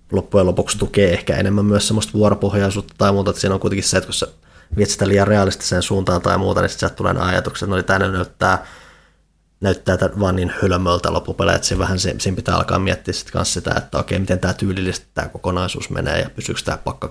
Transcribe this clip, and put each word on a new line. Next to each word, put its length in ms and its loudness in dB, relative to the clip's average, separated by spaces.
loppujen 340 2
lopuksi 320 0
tukee 340 2
ehkä 240 0
enemmän 280 2
myös 220 4
semmoista 260 0
vuoropohjaisuutta 840 2
tai 140 4
muuta, 180 2
että 100 -4
siinä 140 2
on 60 -2
kuitenkin 240 -2
se, 120 2
että 100 0
kun 80 -8
sä 120 -2
viet 140 2
sitä 180 0
liian 200 6
realistiseen 540 2
suuntaan 400 0
tai 160 2
muuta, 220 0
niin 100 0
sit 80 -12
sieltä 180 -2
tulee 160 -2
ne 80 0
ajatukset, 420 -2
että 80 -2
no, 60 0
niin 80 0
tää 140 2
näyttää, 680 0
näyttää 320 2
tän 240 0
vaan 160 2
niin 160 0
hölmöltä 500 2
loppupeleissä, 440 0
että 120 -2
siinä 100 -2
vähän 200 0
se, 200 -2
siinä 180 -2
pitää 200 -2
alkaa 220 0
miettiä 360 -2
sit 160 -10
kans 240 -2
sitä, 220 -4
että 220 -4
okei, 200 -2
miten 200 0
tää 160 0
tyylillisesti 600 -2
tää 140 -6
kokonaisuus 640 -4
menee 300 -2
ja 100 -4
pysyykö 340 -8
tää 140 -4
pakka 320 -8